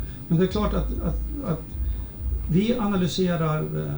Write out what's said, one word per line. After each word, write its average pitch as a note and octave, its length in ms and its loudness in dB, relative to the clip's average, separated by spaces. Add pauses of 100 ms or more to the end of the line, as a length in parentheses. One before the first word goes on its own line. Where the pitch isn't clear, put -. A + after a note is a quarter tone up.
(280)
Men E3 100 4
det F#3 60 6
är F3+ 40 4
klart G#3 260 0
att, D#3 120 0 (160)
att, - 180 0 (240)
att E3 160 -2 (920)
vi G#3+ 280 4
analyserar, F3 800 2
eh, D#3 400 -4